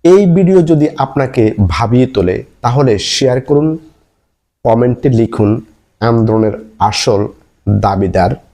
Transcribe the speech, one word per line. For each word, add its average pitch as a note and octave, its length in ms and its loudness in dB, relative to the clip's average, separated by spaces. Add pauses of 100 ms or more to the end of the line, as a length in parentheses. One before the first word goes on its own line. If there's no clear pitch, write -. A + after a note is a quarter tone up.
এই F#3+ 220 4
ভিডিও F#3 360 4
যদি D#3 260 0 (100)
আপনাকে B2+ 560 -2 (140)
ভাবিয়ে A#2 380 0
তোলে, G2 380 -2 (180)
তাহলে B2 380 0
শেয়ার - 420 -2
করুন, D#3 360 0 (880)
কমেন্টে A#2+ 460 0
লিখুন A2+ 520 0 (380)
আন্দোলনের A2 520 0 (280)
আসল G#2 480 -2 (420)
দাবিদার G2 680 0 (180)